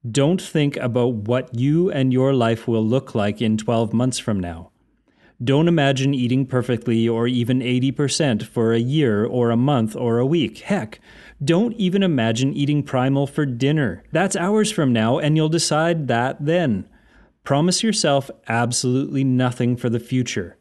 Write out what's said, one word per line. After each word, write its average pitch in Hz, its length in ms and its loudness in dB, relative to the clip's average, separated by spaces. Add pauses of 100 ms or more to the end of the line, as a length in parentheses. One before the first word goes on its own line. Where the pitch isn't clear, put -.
(100)
Don't 143 300 2
think 147 380 -2
about 120 360 0 (140)
what 127 260 -2
you 147 360 2
and 131 200 0
your 131 220 2
life 117 340 2
will 113 180 0
look 127 300 -2
like 104 280 0
in 107 160 2
twelve 113 340 0
months 123 260 -2
from 101 220 -4
now. 85 300 -10 (720)
Don't 139 260 2
imagine 139 460 2
eating 127 320 0
perfectly 117 600 0
or 117 180 0
even 127 360 0
eighty 127 280 0
percent 131 540 0
for 113 280 0
a 117 60 2
year 120 460 2
or 120 260 0
a 113 60 2
month 120 400 0
or 117 220 0
a 127 80 2
week. 147 320 -2
Heck, - 420 -6 (440)
don't 202 300 0
even 196 280 0
imagine 127 500 0
eating 143 300 -2
Primal 139 440 0
for 147 200 -2
dinner. 131 680 -2
That's 185 240 0
hours 208 340 0
from 143 220 0
now, 117 260 2
and 151 180 2
you'll 156 120 2
decide 160 600 0
that 127 360 -2
then. 151 440 0 (540)
Promise 160 400 0
yourself 151 480 0 (180)
absolutely 127 760 0
nothing 123 520 0
for 123 120 -4
the 117 120 -2
future. 120 600 -4